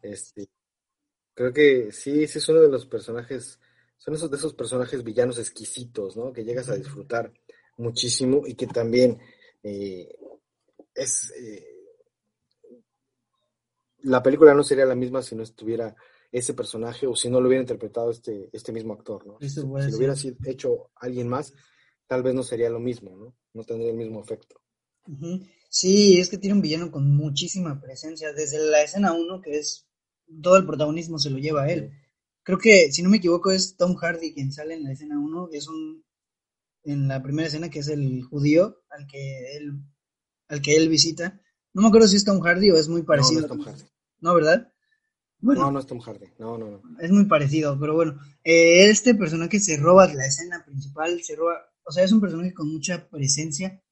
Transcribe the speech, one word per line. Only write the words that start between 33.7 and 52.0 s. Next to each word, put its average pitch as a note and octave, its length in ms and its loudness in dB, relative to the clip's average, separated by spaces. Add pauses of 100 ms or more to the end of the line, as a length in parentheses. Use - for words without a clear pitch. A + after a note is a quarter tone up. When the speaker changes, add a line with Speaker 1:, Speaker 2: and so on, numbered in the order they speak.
Speaker 2:
Tom F3+ 180 0
Hardy E3 380 -6
quien C3+ 180 -6
sale D3+ 240 -12
en D#3 80 -12
la C3+ 80 -10
escena D3+ 280 -8
uno, E3 320 -8
es D3+ 160 -12
un, D#3+ 360 -14 (800)
en C#3+ 240 -4
la C3+ 160 -4
primera D3+ 240 -6
escena, D#3 220 -8
que D3+ 100 -12
es C#3+ 80 -8
el C3+ 360 -4
judío D3 680 0
al C#3+ 180 -20
que C3+ 500 -14
él, D3 160 -12 (760)
al D3 120 -8
que D3 140 2
él D#3+ 140 4
visita. E3 520 -2 (320)
No F#3 80 0
me A3 80 6
acuerdo A3 180 8
si F#3+ 100 4
es G3+ 80 0
Tom G3 160 2
Hardy F3+ 300 4
o E3 60 6
es D#3 120 2
muy E3+ 120 -2
Speaker 1:
No, D#3 40 -8
no - 20 -12
Speaker 2:
parecido. D#3 340 2
Speaker 1:
es D3+ 60 -6
Tom B2 140 -10
Hardy. - 220 -16 (360)
Speaker 2:
¿No, E3+ 140 0
verdad? E3+ 400 2 (680)
Bueno. A#3+ 260 2
Speaker 1:
No, C#3 60 0
no C#3 80 -4
es C3 60 -10
Tom B2 140 -12
Hardy. G2+ 260 -18 (140)
No, A#2 180 -10
no, A2 140 -12
no. - 280 -20
Speaker 2:
Es E3+ 120 -2
muy G3+ 140 6
parecido, D3 540 2
pero D3+ 140 -2
bueno. D#3+ 240 0 (260)
Eh, E3 460 8
este G#3+ 240 4
personaje E3+ 460 -2
se D#3+ 180 -4
roba F3 360 8
la C3+ 120 -6
escena E3+ 400 -8
principal, D3 560 -6
se D3+ 140 -12
roba, E3 180 -2 (320)
o E3 60 -14
sea, F3 120 2